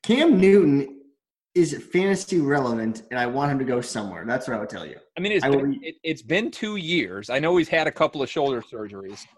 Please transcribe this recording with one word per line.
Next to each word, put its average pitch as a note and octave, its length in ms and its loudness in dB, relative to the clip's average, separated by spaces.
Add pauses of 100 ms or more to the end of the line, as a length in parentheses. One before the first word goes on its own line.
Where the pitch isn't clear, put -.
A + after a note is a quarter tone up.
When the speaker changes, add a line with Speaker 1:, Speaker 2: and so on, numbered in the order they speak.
Speaker 1:
Cam B3+ 360 4
Newton E3+ 600 4 (540)
is E3 180 4 (200)
fantasy F#3+ 480 0
relevant, A#2+ 720 0
and B2 80 -2
I A#2+ 60 2
want C#3 260 0
him C3+ 80 0
to C3 40 -2
go B2 160 0
somewhere. G2 460 -8
That's B2+ 220 -4
what A#2+ 80 -4
I - 20 -4
would G#2 100 -6
tell F2 160 -12
you. C#2 120 -16 (200)
Speaker 2:
I E3 40 -10
mean, G3 100 -2
it's E3+ 140 0
Speaker 1:
I C#3 60 2
Speaker 2:
been, C#3 200 2
Speaker 1:
will C3+ 120 -4
Speaker 2:
it, D#3+ 200 -12
it's D#3 180 -4
been E3 300 -2
two G#3+ 240 -8
years. C3+ 560 -4
I C3 80 0
know E3 180 2
he's D#3+ 120 2
had D#3+ 180 2
a C#3+ 60 -2
couple D3+ 320 -2
of A#2+ 40 -8
shoulder C#3 320 -2
surgeries. G2+ 640 -14 (140)